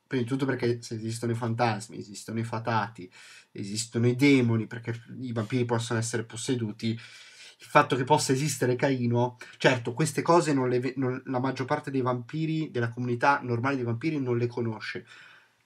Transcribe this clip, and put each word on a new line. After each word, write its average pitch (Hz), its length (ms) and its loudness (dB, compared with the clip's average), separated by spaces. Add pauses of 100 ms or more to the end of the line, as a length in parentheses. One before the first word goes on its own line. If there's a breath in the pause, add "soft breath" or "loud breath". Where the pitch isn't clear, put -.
Prima 131 140 0
di 113 60 -6
tutto 135 180 -2
perché 120 340 0
se - 140 -10
esistono 113 380 -4
i - 20 -4
fantasmi, 113 640 -2
esistono 104 400 -8
i 113 40 0
fatati, 113 640 -4 (440 loud breath)
esistono 113 560 -2
i 123 80 4
demoni, 123 500 6
perché 117 380 -8 (160)
i 123 120 -6
vampiri 117 340 0
possono 117 340 0
essere 113 240 -2
posseduti, 117 640 -4
il 113 120 -2 (680 loud breath)
fatto 147 280 6
che 123 100 0
possa 147 260 4
esistere 131 440 0
Caino, 120 600 0 (220 loud breath)
certo, 123 340 2
queste 156 300 0
cose 170 280 6
non 131 160 2
le 123 120 2
ve-, 123 180 -2
non, 131 280 -2
la 135 120 -2
maggior 131 300 -2
parte 147 240 -2
dei 135 100 0
vampiri, 151 680 -2
della 120 180 0
comunità 123 540 2
normale 127 320 0
dei 127 100 -2
vampiri 127 340 -2
non 123 200 0
le 120 80 0
conosce, 113 580 -6 (600 loud breath)